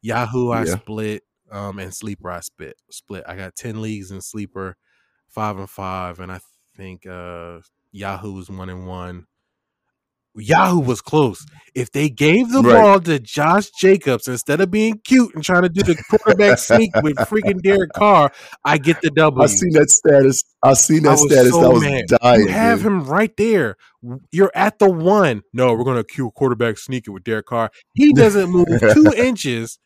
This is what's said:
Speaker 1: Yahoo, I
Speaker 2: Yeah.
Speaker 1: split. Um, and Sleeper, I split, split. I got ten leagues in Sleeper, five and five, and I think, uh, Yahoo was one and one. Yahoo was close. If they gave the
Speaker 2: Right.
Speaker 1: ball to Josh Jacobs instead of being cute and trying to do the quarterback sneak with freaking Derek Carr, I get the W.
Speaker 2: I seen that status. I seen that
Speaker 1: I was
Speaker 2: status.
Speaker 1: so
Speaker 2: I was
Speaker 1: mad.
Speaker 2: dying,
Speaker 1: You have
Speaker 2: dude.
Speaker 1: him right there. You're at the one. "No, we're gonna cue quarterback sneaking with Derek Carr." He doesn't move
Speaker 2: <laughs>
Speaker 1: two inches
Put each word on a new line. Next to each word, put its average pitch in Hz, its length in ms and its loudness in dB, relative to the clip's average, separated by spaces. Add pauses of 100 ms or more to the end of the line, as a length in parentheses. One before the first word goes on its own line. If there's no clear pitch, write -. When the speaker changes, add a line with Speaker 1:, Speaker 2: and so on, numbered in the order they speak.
Speaker 1:
Yahoo, 120 500 -4
I 113 140 -4
Speaker 2:
Yeah. 85 120 -4
Speaker 1:
split. 107 460 -10 (280)
Um, 101 280 -14
and 95 160 -16
Sleeper, 101 360 -14
I 87 100 -12
split, - 360 -20 (140)
split. - 380 -18
I 87 80 -16
got 92 180 -18
ten 110 280 -14
leagues 104 280 -12
in 95 120 -16
Sleeper, 98 540 -14 (520)
five 107 300 -10
and 98 120 -16
five, 92 480 -12
and 92 140 -16
I 92 80 -16 (360)
think, 92 300 -20
uh, 87 540 -18 (320)
Yahoo 98 400 -12
was 95 180 -16
one 92 200 -16
and 92 180 -16
one. 90 380 -16 (1120)
Yahoo 170 420 2
was 123 200 -2
close. 131 460 -2 (280)
If 123 180 -8
they 147 180 -2
gave 170 400 0
the 269 100 0
Speaker 2:
Right. 240 140 6
Speaker 1:
ball 202 260 6
to 160 180 -2
Josh 156 520 -2 (100)
Jacobs 156 480 0
instead 143 320 -4
of 190 100 -2
being 214 320 -2
cute 247 320 0
and 156 80 -10
trying 180 200 0
to 180 80 0
do 175 120 -4
the 180 140 0 (140)
quarterback 208 480 2
sneak 226 320 2 (120)
with 151 140 -2
freaking 208 460 -4
Derek 190 320 0
Carr, 190 360 4 (320)
I 147 140 0
get 156 240 0
the 160 100 -2
W. 151 320 2
Speaker 2:
I 151 40 4
seen 175 260 -2
that 151 160 4
status. 139 540 2 (200)
I 135 120 6
seen 156 300 2
that 147 60 6
Speaker 1:
I - 20 6
was 151 200 2
Speaker 2:
status. 127 200 6
Speaker 1:
so - 120 4
Speaker 2:
I 123 80 6
was 120 100 4
Speaker 1:
mad. 139 200 -2 (180)
Speaker 2:
dying, 123 220 4
Speaker 1:
You 202 60 2
have 220 320 0
Speaker 2:
dude. 202 60 -4
Speaker 1:
him 190 180 -2
right 175 340 -4
there. 196 380 -2 (540)
You're 190 240 0
at 190 240 -2
the 196 120 4
one. 170 520 0 (120)
"No, 123 200 2
we're 117 100 -4
gonna 123 200 -2
cue 127 280 -8
quarterback 120 440 -2
sneaking 120 380 -12
with 95 100 -18
Derek 110 220 -6
Carr." 117 240 -4 (240)
He 294 180 4
doesn't 202 380 4
move 175 160 2
Speaker 2:
<laughs> 113 260 2
Speaker 1:
two 311 240 6
inches 147 680 -4